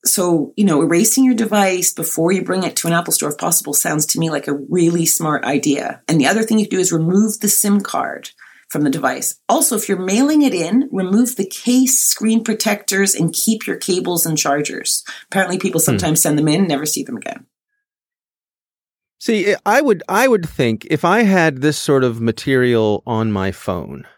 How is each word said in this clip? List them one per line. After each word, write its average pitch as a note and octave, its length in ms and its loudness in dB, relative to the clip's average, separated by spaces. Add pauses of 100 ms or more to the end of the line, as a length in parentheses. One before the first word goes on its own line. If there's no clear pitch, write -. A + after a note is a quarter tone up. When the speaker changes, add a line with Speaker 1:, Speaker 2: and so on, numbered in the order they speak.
Speaker 1:
So, F3 520 0
you G#3 100 2
know, D#3 160 4
erasing A3+ 420 2
your B3+ 100 4
device G3+ 600 0
before E3 360 -2
you F#3 120 0
bring F#3 200 -2
it - 140 -4
to - 120 -4
an E3+ 40 0
Apple E3+ 220 0
store, D3 160 -2
if D3 80 -8
possible, E3 360 -2
sounds D#3 320 0
to - 120 -2
me D#3+ 120 0
like D3 180 -4
a D3 60 0 (140)
really E3+ 380 2
smart D3+ 380 -2
idea. C#3+ 640 -2
And E3 120 4
the C3 60 4
other G#3 160 2
thing A3 160 2
you G#3 100 0
do F#3+ 100 -2
is F3 140 0
remove F#3 480 2
the G3+ 80 -2
sim G3+ 320 2
card - 500 -6 (400)
from D3 140 -2
the C#3 60 2
device. C3+ 460 -4 (120)
Also, C4 280 2
if - 120 -4
you're F#3+ 100 0
mailing C4 440 2
it C4 120 2
in, F#3+ 380 0
remove G3 440 0
the G3 100 -4
case, B3+ 520 0
screen A3 460 0
protectors, G#3 720 -2
and E3+ 180 0
keep - 340 -2
your E3+ 100 -4
cables F3 500 -2
and D#3 120 -2
chargers. - 640 -2 (280)
Apparently, F#3 280 0
people E3 220 -2
Speaker 2:
Hmm. - 60 0
Speaker 1:
sometimes D#3 360 0
send D3 160 2
them D#3 100 2
in D#3 120 2
and F#3+ 80 2
never D3 180 -2
see - 160 -4
them A#2+ 140 -10
again. - 300 -12 (1700)
Speaker 2:
See, G#3 340 0 (120)
I A3+ 140 4
would, A#3 280 0
I A3+ 200 2
would F#3+ 200 2
think A#2 420 -2
if D#3 140 0
I G3+ 200 4
had E3 360 4
this D3 160 2
sort C3+ 280 2
of A#2 160 0
material A#2 840 2
on A2 260 0
my F#2+ 180 0
phone. E2 560 -8 (120)